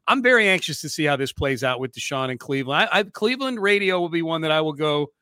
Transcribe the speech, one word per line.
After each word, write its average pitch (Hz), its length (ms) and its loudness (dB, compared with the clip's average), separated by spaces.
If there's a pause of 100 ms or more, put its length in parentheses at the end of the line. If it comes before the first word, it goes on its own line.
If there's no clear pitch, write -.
I'm 247 160 2
very 233 260 6
anxious 165 320 0
to 156 80 -8
see 151 160 -2
how 147 120 2
this 135 180 -4
plays 135 280 -2
out 127 180 0
with 131 120 -6
Deshaun 131 380 -4
in 123 80 -8
Cleveland. 139 520 -2
I, 180 100 2
I, - 20 0
Cleveland 247 580 -4
radio 190 400 2
will 175 80 -2
be 165 140 -2
one 160 180 -2
that 156 100 0
I 156 120 4
will 156 100 0
go 147 500 -2